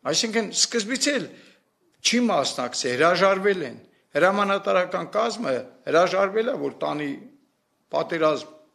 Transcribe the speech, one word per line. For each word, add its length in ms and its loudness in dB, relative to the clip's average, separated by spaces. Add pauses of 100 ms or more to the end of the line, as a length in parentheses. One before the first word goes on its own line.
Այսինքն 440 -2
սկզբից 580 -2
էլ 200 -2 (760)
չի 160 2
մասնակցել, 760 -2
հրաժարվել 680 2
են։ 140 -10 (380)
Հրամանատարական 960 2
կազմը 440 -2 (260)
հրաժարվել 720 2
է, 60 -2
որ 180 -4
տանի 360 -4 (800)
պատերազմ 680 -2 (180)